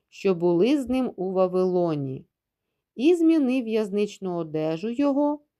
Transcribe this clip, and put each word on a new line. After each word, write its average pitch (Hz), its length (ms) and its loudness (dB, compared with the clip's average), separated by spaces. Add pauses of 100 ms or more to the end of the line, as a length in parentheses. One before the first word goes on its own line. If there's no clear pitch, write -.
що - 260 -2
були 180 480 2
з 233 60 -10
ним 254 280 -2
у 185 160 -6
Вавилоні, 180 960 0 (680)
і 311 200 4
змінив 294 500 2
в'язничну 208 720 -2
одежу 160 540 -4
його, 285 500 0 (200)